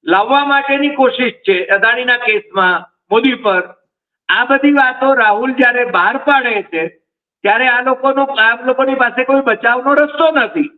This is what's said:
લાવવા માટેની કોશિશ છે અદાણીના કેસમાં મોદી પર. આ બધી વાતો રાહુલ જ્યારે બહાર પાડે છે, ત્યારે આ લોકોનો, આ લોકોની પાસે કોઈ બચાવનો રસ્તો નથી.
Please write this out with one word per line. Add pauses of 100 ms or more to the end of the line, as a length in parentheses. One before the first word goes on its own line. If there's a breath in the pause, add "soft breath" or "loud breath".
લાવવા
માટેની
કોશિશ
છે
અદાણીના
કેસમાં (260)
મોદી
પર. (680)
આ
બધી
વાતો
રાહુલ
જ્યારે
બહાર
પાડે
છે, (540)
ત્યારે
આ
લોકોનો,
આ
લોકોની
પાસે
કોઈ
બચાવનો
રસ્તો
નથી. (140)